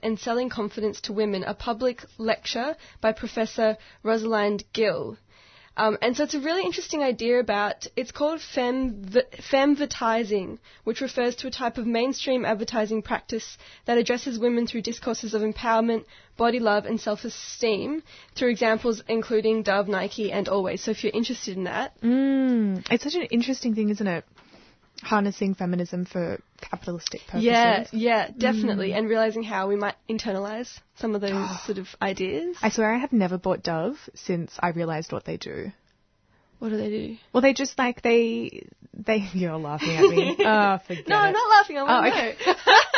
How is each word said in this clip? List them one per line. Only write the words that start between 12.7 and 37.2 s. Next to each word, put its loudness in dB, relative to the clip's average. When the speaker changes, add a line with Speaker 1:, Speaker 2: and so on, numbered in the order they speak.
Speaker 1:
practice -6
that 2
addresses 0
women 2
through -6
discourses -6
of 0
empowerment, 0
body 2
love 2
and -2
self-esteem -4
through 0
examples 0
including 0
Dove, 2
Nike -2
and -2
Always. 0
So -2
if -6
you're 0
interested -4
in -4
that. -6
Speaker 2:
Mm, 2
it's 2
such -4
an 0
interesting 0
thing, 0
isn't -2
it? -2
Harnessing 0
feminism -2
for -4
capitalistic -8
purposes. -2
Speaker 1:
Yeah, 6
yeah, 2
definitely. 0
Speaker 2:
Mm. -2
Speaker 1:
And 0
realising 2
how -2
we 2
might -2
internalise -4
some -2
of -2
those -2
Speaker 2:
<gasps> -12
Speaker 1:
sort -4
of -8
ideas. -2
Speaker 2:
I 2
swear 2
I 2
have -2
never 2
bought -2
Dove -2
since -4
I 0
realised -4
what -8
they -6
do. -10
Speaker 1:
What -6
do -2
they -4
do? -6